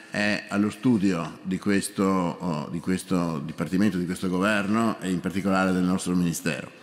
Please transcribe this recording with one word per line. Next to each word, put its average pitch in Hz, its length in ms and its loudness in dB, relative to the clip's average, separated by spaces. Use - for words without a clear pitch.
è 104 380 0
allo 101 200 2
studio 98 720 0
di 92 180 -4
questo, 101 440 0
oh, 90 680 0
di 85 100 -4
questo 87 580 0
Dipartimento, 87 580 0
di 87 80 0
questo 92 240 -4
Governo 104 720 0
e 92 100 -4
in 87 100 0
particolare 95 520 2
del 90 120 2
nostro 90 300 0
Ministero. 85 560 0